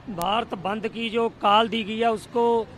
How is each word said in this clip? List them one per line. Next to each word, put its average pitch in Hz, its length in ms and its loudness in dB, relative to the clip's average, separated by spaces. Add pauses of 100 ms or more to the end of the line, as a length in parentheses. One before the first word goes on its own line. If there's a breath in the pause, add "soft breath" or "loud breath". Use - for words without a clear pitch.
(100)
भारत 202 440 -2
बंद 196 340 -4
की 226 220 -6
जो 226 180 0
कॉल 214 400 4
दी 220 160 -2
गई 220 140 -4
है, 233 140 2
उसको, 233 540 0 (120)